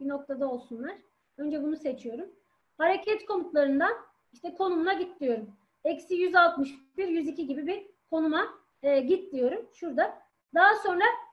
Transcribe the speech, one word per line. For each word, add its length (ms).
bir 80
noktada 420
olsunlar. 440
Önce 260
bunu 140
seçiyorum. 540
Hareket 480
komutlarından 680
işte 220
konumuna 380
git 280
diyorum. 360
Eksi 300
yüz 200
altmış 360
bir, 120
yüz 200
iki 180
gibi 200
bir 200
konuma, 380
e, 180
git 320
diyorum. 420
Şurada. 480
Daha 200
sonra, 300